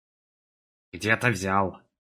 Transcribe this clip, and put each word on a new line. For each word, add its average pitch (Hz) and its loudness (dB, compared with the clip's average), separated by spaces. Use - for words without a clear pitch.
«Где-то 113 0
взял», 95 0